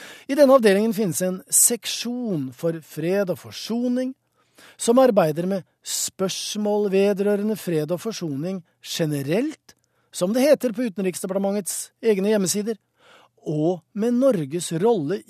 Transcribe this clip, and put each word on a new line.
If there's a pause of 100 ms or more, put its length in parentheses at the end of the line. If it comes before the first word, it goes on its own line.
(280)
I
denne
avdelingen
finnes
en (100)
seksjon
for
fred
og
forsoning, (640)
som
arbeider
med (220)
spørsmål
vedrørende
fred
og
forsoning (240)
generelt, (340)
som
det
heter
på
Utenriksdepartementets (100)
egne
hjemmesider, (720)
og (160)
med
Norges (100)
rolle